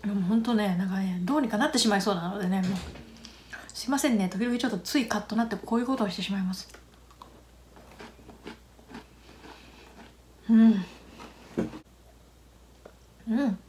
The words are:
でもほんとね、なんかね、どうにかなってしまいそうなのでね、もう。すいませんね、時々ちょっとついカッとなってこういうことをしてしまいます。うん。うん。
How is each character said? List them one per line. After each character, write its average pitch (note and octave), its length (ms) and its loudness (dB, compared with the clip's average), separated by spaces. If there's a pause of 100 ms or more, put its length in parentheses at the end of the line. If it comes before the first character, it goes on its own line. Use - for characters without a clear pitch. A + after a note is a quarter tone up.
で G#3 60 -4
も G3+ 140 -2
ほ F3+ 120 2
ん A3+ 80 4
と A#3 120 0
ね、 G3+ 220 2
な F#3 100 0
ん - 20 -2
か F#3+ 100 -2
ね、 F#3 240 -2
ど A#3 140 0
う D4+ 40 4
に B3 80 0
か G#3+ 80 -2
な B3 100 2
っ D#4 60 0
て B3+ 60 0
し A#3 100 4
ま G3+ 80 4
い F#3 60 2
そ G3+ 100 2
う - 40 2
な E3+ 120 -4
の G3 120 -6
で F3+ 80 -2
ね、 F#3+ 140 0
も F3+ 60 0
う。 - 20 0 (1000)
す - 140 -10
い B3+ 40 -2
ま C#4 80 2
せ D4 100 2
ん A3+ 100 4
ね、 F#3+ 100 2
時 G3 160 -2
々 A#3+ 140 0
ち A#3+ 60 -2
ょ B3+ 40 0
っ - 40 0
と F#3+ 60 -4
つ - 200 -2
い A#3 80 2
カ G#3+ 120 -2
ッ G3 80 -6
と A3 100 -4
な A#3 80 2
っ A3+ 40 -4
て A3+ 60 -2
こ A3+ 220 -4
う A#3+ 40 2
い B3 40 -2
う - 20 -4
こ C4 100 0
と B3 60 0
を G3 80 0
し - 60 -8
て G3 60 -6
し F#3+ 100 -4
ま G3 80 -2
い - 20 0
ま F#3 100 -2
す。 - 160 -10 (3750)
う - 20 8
ん。 A3 320 8 (2500)
う A#3+ 160 2
ん。 G3 140 0 (100)